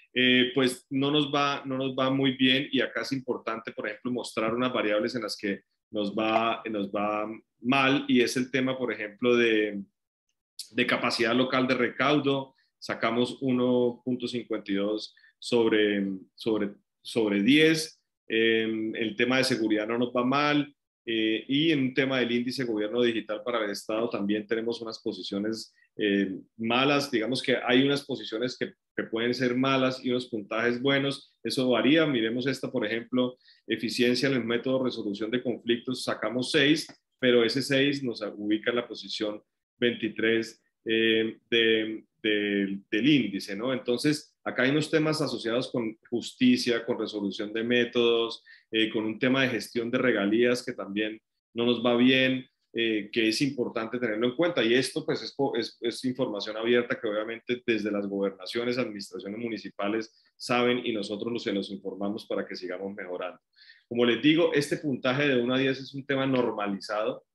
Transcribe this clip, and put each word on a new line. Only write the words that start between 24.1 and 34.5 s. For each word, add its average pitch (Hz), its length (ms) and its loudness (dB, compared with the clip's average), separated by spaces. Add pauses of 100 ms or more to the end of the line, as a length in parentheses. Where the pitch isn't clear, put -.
tenemos 113 340 -2
unas 113 200 -12
posiciones, 104 720 -6 (240)
eh, 98 340 2 (260)
malas. 131 540 2
Digamos 117 300 -2
que 123 160 0
hay 127 260 4
unas 139 220 0
posiciones 117 520 -6
que, - 160 -4 (220)
que 104 100 -2
pueden 113 280 0
ser 123 220 0
malas 131 500 2
y 127 60 0
unos 123 160 -2
puntajes 117 540 -2
buenos, 139 600 0
eso 127 240 0
varía. 127 380 6
Miremos 123 400 0
esta, 131 260 -4
por 113 140 -2
ejemplo, 120 520 -2 (280)
eficiencia 120 640 0
en 139 60 0
el 113 100 -2
método 120 340 0